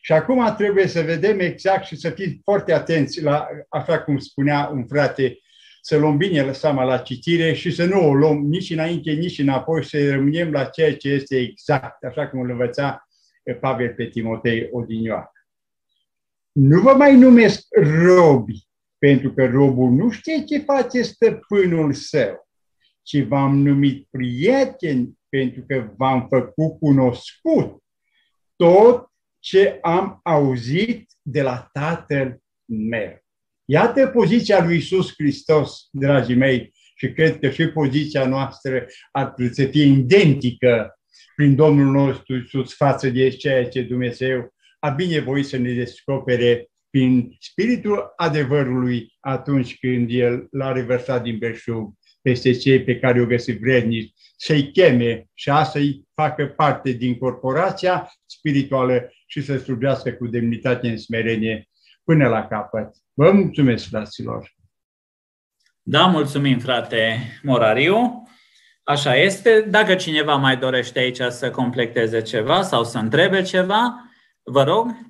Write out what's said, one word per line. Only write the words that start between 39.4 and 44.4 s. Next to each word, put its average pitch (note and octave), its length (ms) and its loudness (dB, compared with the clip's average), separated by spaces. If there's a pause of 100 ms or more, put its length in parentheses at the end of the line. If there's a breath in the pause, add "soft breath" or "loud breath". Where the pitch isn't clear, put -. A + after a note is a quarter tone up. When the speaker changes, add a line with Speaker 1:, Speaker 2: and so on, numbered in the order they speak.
Speaker 1:
să C#3 100 0
fie C#3+ 200 2
identică C3 1120 4 (400 soft breath)
prin C#3+ 180 4
Domnul C#3+ 380 4
nostru C3+ 420 -2
Iisus B2+ 400 -6
față C3 340 0
de C3 200 2
ceea B2+ 400 -2
ce B2+ 140 -6
Dumnezeu B2 720 -6 (240)